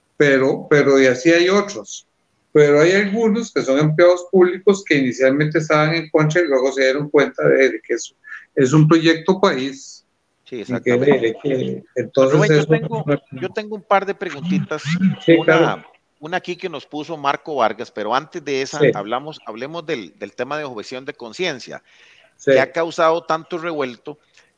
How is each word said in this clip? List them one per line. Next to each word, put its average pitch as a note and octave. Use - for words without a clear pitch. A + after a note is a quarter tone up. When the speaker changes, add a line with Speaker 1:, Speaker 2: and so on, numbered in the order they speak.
Speaker 1:
Pero, C3+
pero C#3
de C3+
así B2+
hay E3+
otros. G3
Pero D3
hay E3+
algunos G#3
que C3
son C3+
empleados F3
públicos F#3+
que D#3+
inicialmente C3+
estaban D#3
en D#3+
contra D#3
y F3
luego C3+
se C3
dieron C#3+
cuenta C#3+
de, C3+
de A2
que -
es, -
es C3+
un D#3
proyecto E3
país. C3+
Speaker 2:
Sí, -
Speaker 1:
Y -
que, G#2+
Speaker 2:
exactamente. B2
Speaker 1:
de, C3
de A2+
que, C3
entonces C3
Speaker 2:
Rubén, -
yo D3+
Speaker 1:
eso D3+
Speaker 2:
tengo, D#3
Speaker 1:
no D3
es C#3+
Speaker 2:
yo D3+
tengo G#3+
un G3+
par G3
de G3
preguntitas. D#3+
Speaker 1:
Sí, E3
Speaker 2:
Una, E3
Speaker 1:
claro. A#2
Speaker 2:
una D#3+
aquí F3
que F3+
nos D3
puso D3+
Marco C#3+
Vargas, A2
pero G#2+
antes D3+
de C#3
esa, C#3
Speaker 1:
Sí. C#3+
Speaker 2:
hablamos, B2
hablemos C3+
del, B2+
del G2+
tema C3+
de D3+
objeción B2+
de D3
conciencia, A#2
Speaker 1:
Sí. -
Speaker 2:
que C3
ha C3+
causado E3
tanto D#3+
revuelto. D3